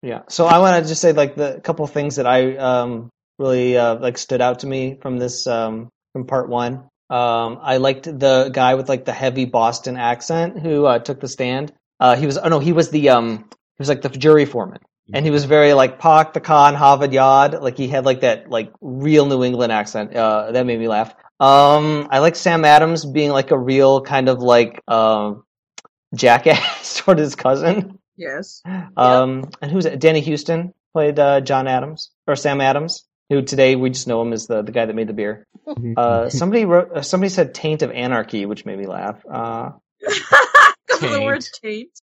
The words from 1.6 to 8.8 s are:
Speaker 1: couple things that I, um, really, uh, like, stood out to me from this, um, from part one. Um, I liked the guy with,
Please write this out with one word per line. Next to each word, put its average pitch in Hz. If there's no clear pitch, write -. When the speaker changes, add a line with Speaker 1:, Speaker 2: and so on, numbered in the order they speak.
Speaker 1:
couple 156
things 143
that 127
I, 127
um, 123
really, 127
uh, 117
like, 123
stood 127
out 123
to 143
me 135
from 127
this, 123
um, 113
from 127
part 127
one. 120
Um, 120
I 131
liked 131
the 135
guy 131
with, 131